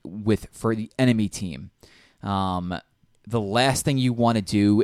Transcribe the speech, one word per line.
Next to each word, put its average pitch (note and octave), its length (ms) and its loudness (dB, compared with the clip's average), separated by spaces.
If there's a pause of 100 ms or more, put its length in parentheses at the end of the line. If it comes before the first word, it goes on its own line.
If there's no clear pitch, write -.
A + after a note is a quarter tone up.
with, G#2 460 -2
for A2+ 240 -4
the A2 240 -8
enemy A#2 300 2
team. E2+ 420 -10 (540)
Um, F#2 500 -2 (520)
the A2+ 140 -2
last A#2+ 440 0
thing C#3+ 140 0
you B2+ 140 2
wanna A#2 300 2
do G#2 420 4